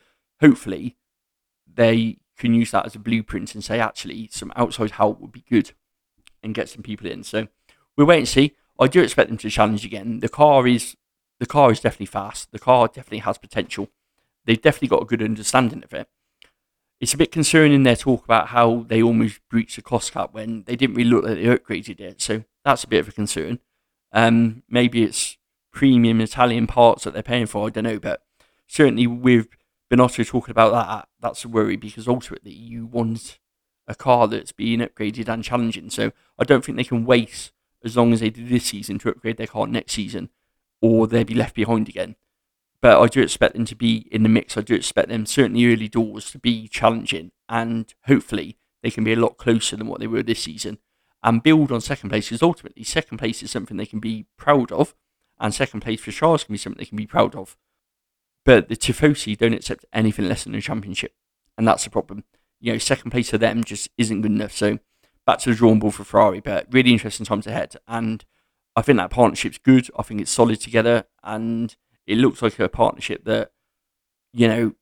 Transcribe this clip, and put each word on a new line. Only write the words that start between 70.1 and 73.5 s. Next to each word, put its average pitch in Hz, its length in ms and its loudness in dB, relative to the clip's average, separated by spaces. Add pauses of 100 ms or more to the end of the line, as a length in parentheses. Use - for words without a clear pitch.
it's 92 100 -6
solid 117 300 2
together, 117 460 0 (180)
and 113 500 -6 (320)
it 101 100 -2
looks 123 240 2
like 113 180 -4
a 92 120 0
partnership - 540 -2
that, 110 280 -4 (800)